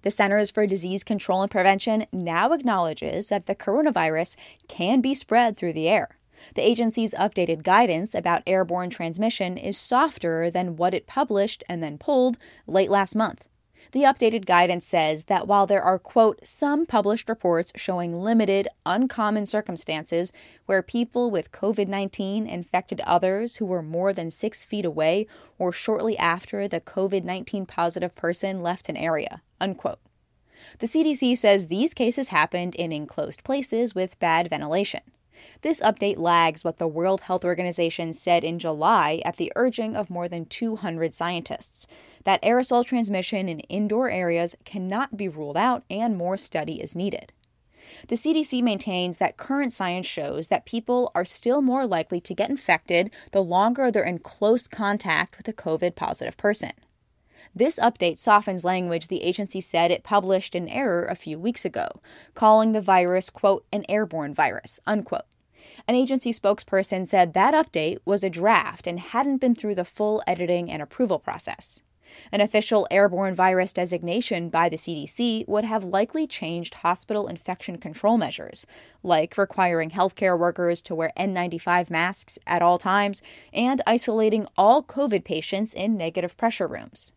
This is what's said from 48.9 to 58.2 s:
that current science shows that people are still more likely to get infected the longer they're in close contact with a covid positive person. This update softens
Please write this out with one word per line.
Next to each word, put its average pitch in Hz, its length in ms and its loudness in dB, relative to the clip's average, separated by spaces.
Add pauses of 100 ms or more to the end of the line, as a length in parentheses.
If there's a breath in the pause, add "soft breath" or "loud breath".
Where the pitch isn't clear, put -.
that - 180 0
current 269 360 -2
science 180 340 -4
shows 143 400 -6
that - 180 -2
people 247 480 -2
are 175 100 0
still 254 380 0
more 262 240 2
likely 175 340 -2
to - 140 -10
get 196 160 -2
infected 180 640 0 (200 loud breath)
the 196 120 2
longer 226 480 2
they're 208 120 2
in 175 140 -2
close - 500 0
contact 202 720 -2
with - 100 -12
a 220 60 -6
covid 170 400 -2
positive - 420 -6
person. - 360 -2 (840 soft breath)
This 262 240 2
update 175 400 0
softens 208 460 2